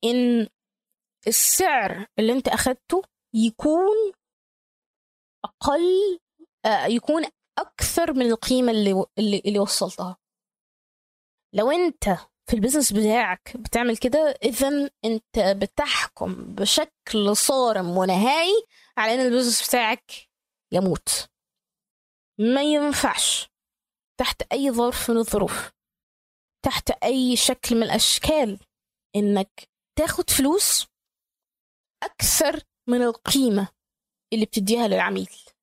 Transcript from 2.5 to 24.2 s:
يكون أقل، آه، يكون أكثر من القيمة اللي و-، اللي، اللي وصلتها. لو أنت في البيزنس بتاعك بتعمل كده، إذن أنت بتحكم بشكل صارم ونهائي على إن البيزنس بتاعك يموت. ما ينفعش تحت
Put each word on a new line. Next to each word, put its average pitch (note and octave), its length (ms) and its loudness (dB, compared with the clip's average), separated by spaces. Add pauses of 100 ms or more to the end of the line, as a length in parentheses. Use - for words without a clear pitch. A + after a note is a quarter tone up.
يكون F4 760 2 (1300)
أقل، F4+ 760 0 (460)
آه، G3+ 200 2
يكون C4 400 0 (340)
أكثر - 540 -2
من B3+ 120 0
القيمة A#3+ 460 2
اللي G#3 220 2
و-، F#3+ 140 -2 (100)
اللي، G3+ 280 0
اللي G3+ 140 0
وصلتها. F#3 580 -4 (1400)
لو G#3+ 180 2
أنت F4 320 0 (460)
في - 40 2
البيزنس A#3+ 400 2
بتاعك G#3+ 640 0
بتعمل A#3 400 -2
كده، B3+ 220 0 (240)
إذن C#4 460 0 (160)
أنت A3+ 340 -4
بتحكم - 1160 -2
بشكل G#3 840 0
صارم G#3+ 600 0
ونهائي C4+ 680 2 (320)
على A3 160 2
إن B3+ 60 0
البيزنس B3 480 0
بتاعك A#3+ 440 0 (600)
يموت. - 560 -2 (1120)
ما B3 220 2
ينفعش D4 880 0 (720)
تحت - 220 -4 (100)